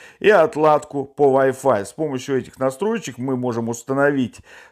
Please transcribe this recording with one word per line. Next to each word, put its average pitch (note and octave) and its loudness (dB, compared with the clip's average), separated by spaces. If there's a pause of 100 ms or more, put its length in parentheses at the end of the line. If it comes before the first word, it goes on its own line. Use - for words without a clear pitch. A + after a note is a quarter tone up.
(200)
и F#3+ 2
отладку D3+ 2
по - -2
Wi-Fi. C3 2
С - -18
помощью C#3 -4
этих - -8
настроечек C3+ -4
мы C3 -4
можем A#2 -4
установить C3+ -2 (300)